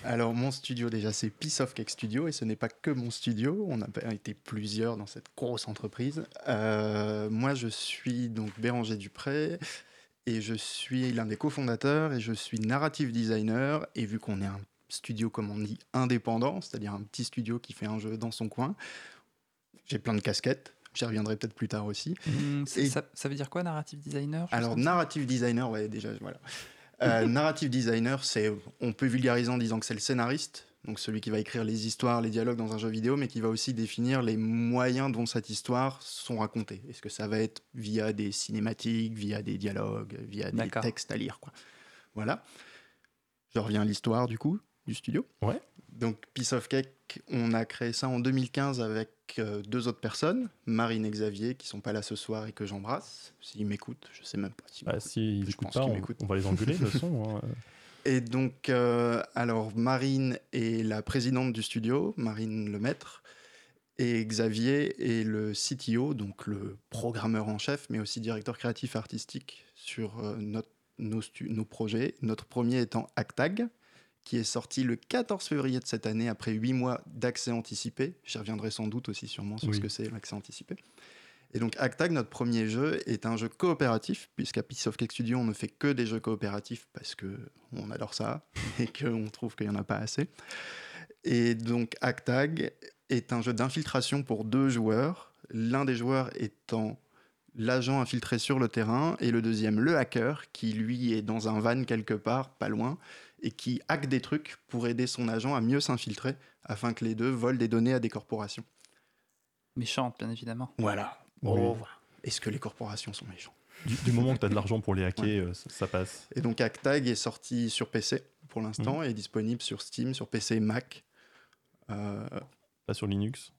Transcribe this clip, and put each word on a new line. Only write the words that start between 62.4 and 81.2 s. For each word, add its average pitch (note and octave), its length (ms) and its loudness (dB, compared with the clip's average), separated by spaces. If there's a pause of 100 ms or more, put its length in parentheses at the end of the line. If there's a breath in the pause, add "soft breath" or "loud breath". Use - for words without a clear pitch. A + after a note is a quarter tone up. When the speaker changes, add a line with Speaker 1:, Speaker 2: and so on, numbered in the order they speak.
Speaker 1:
Lemaître, A#2 540 -4 (760 loud breath)
et A#2 260 2
Xavier A2+ 960 2
est A2+ 40 2
le G#2+ 280 0
C - 240 -2
T A#2 200 0
O, C#3 180 2
donc G2+ 320 -6
le G2+ 320 -4 (120)
programmeur A2 580 0
en G#2+ 100 -2
chef, C#3+ 320 -2
mais A#2 80 -2
aussi G#2+ 220 -4
directeur A2+ 360 -4
créatif - 380 -4
artistique - 720 -8 (100)
sur, A2 460 -6
euh, G#2 160 -4
notre, G#2+ 340 -4 (280)
nos A2 240 -2
stu-, - 280 -8
nos A2 140 0
projets. A2+ 580 0
Notre A2 220 0
premier B2 360 2
étant A2+ 360 0
ACTAG, F#3 520 0 (560 soft breath)
qui A#2+ 120 -2
est A2+ 80 2
sorti - 400 -2
le A#2 120 2
quatorze A#3 500 -2
février C3+ 340 0
de - 60 -12
cette - 180 -2
année, A2+ 240 2
après A2 240 -2
huit A#2 220 2
mois B2 320 2
d'accès B2 440 -2
anticipé. A#2 640 -2 (100)
J'y - 120 -8
reviendrai G#2+ 340 -4
sans A2 160 -4
doute G#2+ 220 -4
aussi A2 180 -6
sûrement G#2 300 -6
sur A2 140 -2
Speaker 3:
Oui. G#2 60 2
Speaker 1:
ce G2+ 40 2
que G#2+ 80 -2
c'est A2 220 -4
l'accès G#2+ 240 -10
anticipé. - 420 -10 (800 loud breath)